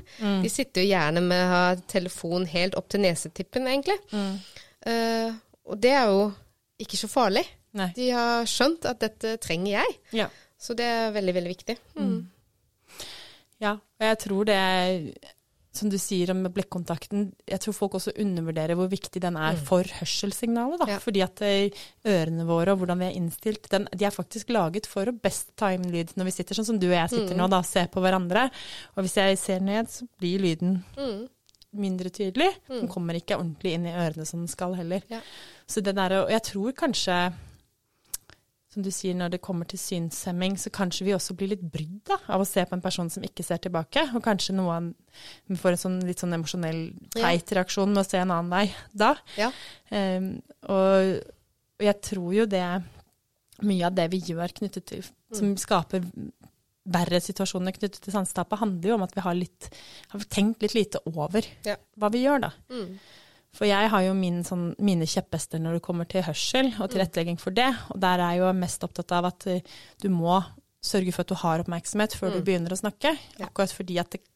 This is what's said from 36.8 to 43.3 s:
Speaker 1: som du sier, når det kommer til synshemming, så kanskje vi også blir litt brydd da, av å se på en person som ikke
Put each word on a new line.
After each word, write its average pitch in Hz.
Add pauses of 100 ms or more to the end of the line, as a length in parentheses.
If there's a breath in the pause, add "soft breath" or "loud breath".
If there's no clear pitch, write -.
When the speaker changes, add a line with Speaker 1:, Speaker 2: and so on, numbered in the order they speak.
Speaker 1:
som 202
du 190
sier, 180
når 180
det 180
kommer 170
til 185
synshemming, 180
så -
kanskje 180
vi 196
også 185
blir 190
litt 180
brydd 160
da, 392 (120)
av 190
å 196
se 185
på -
en 185
person 180
som -
ikke -